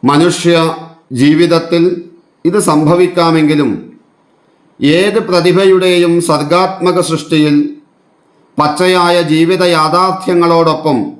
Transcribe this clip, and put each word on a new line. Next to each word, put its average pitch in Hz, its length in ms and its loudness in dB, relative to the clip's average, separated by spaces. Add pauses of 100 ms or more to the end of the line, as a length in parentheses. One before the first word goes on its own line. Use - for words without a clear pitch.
മനുഷ്യ 170 520 2 (640)
ജീവിതത്തിൽ 165 600 2 (600)
ഇത് 185 140 0 (100)
സംഭവിക്കാമെങ്കിലും 156 1000 0 (1080)
ഏത് 185 400 0 (100)
പ്രതിഭയുടെയും 180 840 2 (160)
സർഗാത്മക 175 680 -2 (120)
സൃഷ്ടിയിൽ 151 460 0 (1000)
പച്ചയായ 175 580 0 (180)
ജീവിത 170 300 2 (140)
യാഥാർത്ഥ്യങ്ങളോടൊപ്പം 165 1200 0 (200)